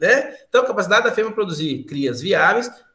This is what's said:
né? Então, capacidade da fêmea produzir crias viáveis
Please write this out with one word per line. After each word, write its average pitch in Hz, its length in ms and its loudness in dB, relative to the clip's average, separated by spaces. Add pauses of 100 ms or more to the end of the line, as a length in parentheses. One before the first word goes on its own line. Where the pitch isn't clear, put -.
né? 254 360 2 (120)
Então, 247 160 4
capacidade 208 400 0
da 226 80 0
fêmea 220 200 -2
produzir 160 520 -4
crias 135 360 -4
viáveis 190 500 2 (240)